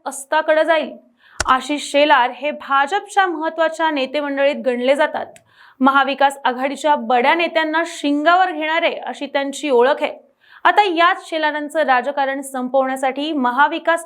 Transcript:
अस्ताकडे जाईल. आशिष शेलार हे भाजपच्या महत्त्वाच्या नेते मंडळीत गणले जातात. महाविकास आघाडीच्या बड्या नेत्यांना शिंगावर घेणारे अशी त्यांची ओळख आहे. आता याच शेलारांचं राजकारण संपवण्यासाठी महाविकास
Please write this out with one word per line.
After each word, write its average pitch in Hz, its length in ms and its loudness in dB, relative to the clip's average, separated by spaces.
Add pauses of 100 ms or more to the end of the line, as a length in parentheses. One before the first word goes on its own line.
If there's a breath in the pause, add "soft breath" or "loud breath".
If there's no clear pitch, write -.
अस्ताकडे 311 580 0
जाईल. 311 280 0 (540 loud breath)
आशिष 262 460 0
शेलार 285 400 4
हे 285 200 -6
भाजपच्या 294 760 0
महत्त्वाच्या 320 640 -2
नेते 269 280 -2
मंडळीत 277 360 0
गणले 247 400 0
जातात. 294 300 -2 (540 soft breath)
महाविकास 277 640 2
आघाडीच्या 277 500 0
बड्या 247 380 2
नेत्यांना 330 520 0
शिंगावर 330 640 0
घेणारे 311 440 -2
अशी 240 300 -10
त्यांची 277 440 -4
ओळख 262 340 4
आहे. - 280 -8 (320 soft breath)
आता 349 200 4
याच 359 460 0
शेलारांचं 302 500 -2
राजकारण 269 600 0
संपवण्यासाठी 269 920 -2
महाविकास 302 760 0